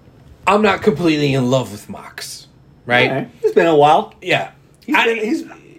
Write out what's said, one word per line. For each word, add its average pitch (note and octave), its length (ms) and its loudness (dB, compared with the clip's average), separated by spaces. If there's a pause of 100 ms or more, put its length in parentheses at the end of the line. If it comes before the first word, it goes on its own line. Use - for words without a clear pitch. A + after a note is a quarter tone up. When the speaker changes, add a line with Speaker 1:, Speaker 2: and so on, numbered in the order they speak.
(460)
Speaker 1:
I'm G#3 160 2
not G3 220 0
completely D3+ 500 0
in B2+ 160 0
love B2 220 -2
with G#2 180 -16
Mox, - 580 -18 (380)
right? B2 260 2
Speaker 2:
Okay. C3+ 180 -6 (120)
It's A4 140 0
been F3+ 120 4
a D#3+ 80 4
while. D3+ 460 4
Speaker 1:
Yeah. D3+ 300 -4 (340)
Speaker 2:
He's D#4+ 100 -2
Speaker 1:
I A#3 100 2
Speaker 2:
been, A#3 200 -2
he's, D#4 180 -4 (360)